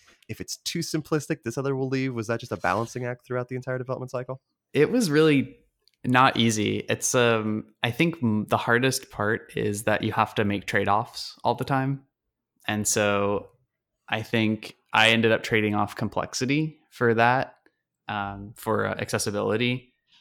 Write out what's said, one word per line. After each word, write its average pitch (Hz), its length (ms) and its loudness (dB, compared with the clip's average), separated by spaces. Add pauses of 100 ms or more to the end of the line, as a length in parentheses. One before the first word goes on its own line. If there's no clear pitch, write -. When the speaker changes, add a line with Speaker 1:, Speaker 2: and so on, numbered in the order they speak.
(280)
Speaker 1:
if 107 140 -10
it's - 160 -12
too - 220 -6
simplistic, 156 640 -4
this - 140 -6
other 139 180 -2
will 135 140 -4
leave"? 131 240 -2
Was 113 140 -4
that 117 140 -2
just - 120 -10
a 101 60 -2
balancing 113 480 -2
act 123 180 -8
throughout 123 240 -6
the 127 80 -8
entire 127 220 -6
development 127 320 -8
cycle? 131 320 -8 (320)
Speaker 2:
It 151 160 4
was 226 200 2
really 147 460 4 (500)
not 127 300 4
easy. 107 520 2
It's, - 260 -2
um, 113 500 2 (180)
I 117 80 0
think 170 320 0
m-, 107 260 0
the 117 80 4
hardest 123 540 0
part 107 460 -2
is 107 280 -2
that 107 180 2
you 107 100 0
have 110 220 0
to 113 100 0
make 101 220 -2
trade-offs 101 760 -2
all 120 120 0
the 123 100 -6
time. 135 380 -2 (640)
And 107 200 -2
so 101 640 0 (600)
I 110 140 -2
think 110 540 0 (160)
I 110 180 6
ended 113 220 4
up 110 100 2
trading 107 320 0
off 101 220 -2
complexity 139 800 -4 (120)
for 117 240 2
that, 123 400 2 (540)
um, 101 460 -8
for, 104 320 -2
uh, 101 80 -4
accessibility. 107 1000 -2 (260)